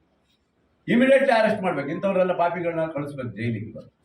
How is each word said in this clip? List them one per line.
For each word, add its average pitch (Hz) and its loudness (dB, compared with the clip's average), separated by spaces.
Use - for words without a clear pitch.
ಇಮಿಡಿಯೇಟ್ಲಿ 262 4
ಅರೆಸ್ಟ್ 220 2
ಮಾಡ್ಬೇಕು. 147 -2
ಇಂಥವ್ರೆಲ್ಲ 185 0
ಪಾಪಿಗಳನ್ನ 170 -2
ಕಳಿಸ್ಬೇಕು 143 -8
ಜೈಲಿಗೆ. 107 -6
ಇವತ್ತು - -18